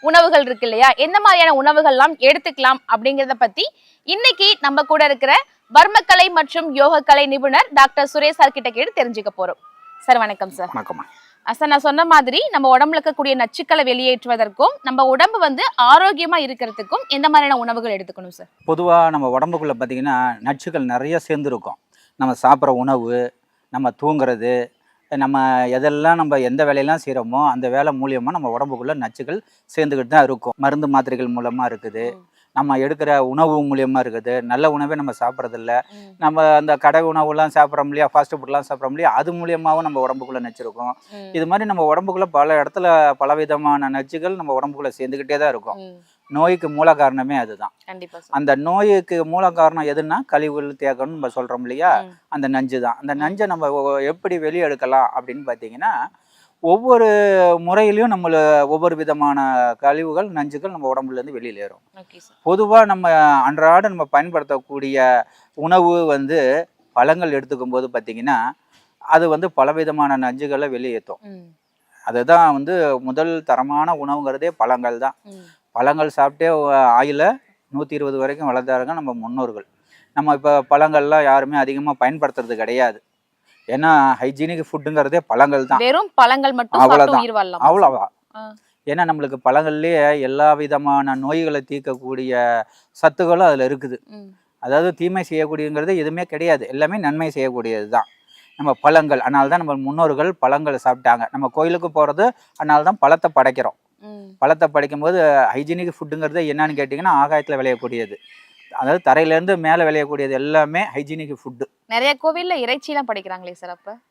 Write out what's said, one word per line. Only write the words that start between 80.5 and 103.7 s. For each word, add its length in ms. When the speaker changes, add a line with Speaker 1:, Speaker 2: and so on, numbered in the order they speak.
Speaker 2:
பழங்கள்லாம் 540
யாருமே 340
அதிகமா 420
பயன்படுத்துறது 560
கிடையாது. 440
ஏன்னா 200
ஹைஜீனிக் 480
ஃபுட்டுங்கிறதே 600
பழங்கள் 420
தான். 120
Speaker 1:
வெறும் 340
பழங்கள் 380
மட்டும் 260
சாப்பிட்டு 160
Speaker 2:
அவ்வளவுதான். 260
Speaker 1:
உயிர் 140
வாழலாமா 240
சார்? 100
Speaker 2:
அவ்வளவுதான். 420
Speaker 1:
ஆ. 40
Speaker 2:
ஏன்னா 220
நம்மளுக்கு 340
பழங்கள்லயே 560
எல்லா 260
விதமான 600
நோய்களை 540
தீர்க்கக்கூடிய 640
சத்துக்களும் 520
அதுல 180
இருக்குது. 300
Speaker 1:
ம். 100
Speaker 2:
அதாவது 300
தீமை 360
செய்யக்கூடியங்கிறது 680
எதுவுமே 280
கிடையாது, 420
எல்லாமே 380
நன்மை 240
செய்யக்கூடியது 600
தான் 200
நம்ம 220
பழங்கள். 440
அதனால 220
தான் 160
நம்ம 140
முன்னோர்கள் 460
பழங்களை 500
சாப்பிட்டாங்க. 480
நம்ம 220
கோயிலுக்கு 460
போறது 280
அதனால 260
தான் 220
பழத்தை 300
படைக்கிறோம். 440